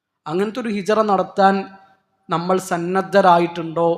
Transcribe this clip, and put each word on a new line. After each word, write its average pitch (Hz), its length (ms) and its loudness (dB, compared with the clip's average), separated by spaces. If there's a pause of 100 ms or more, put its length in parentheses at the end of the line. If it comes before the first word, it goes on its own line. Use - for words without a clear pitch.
(260)
അങ്ങനത്തെ 202 340 -4
ഒരു 233 80 -6
ഹിജ്റ 208 320 0
നടത്താൻ 196 540 2 (760)
നമ്മൾ 175 300 -2
സന്നദ്ധരായിട്ടുണ്ടോ, 170 1400 0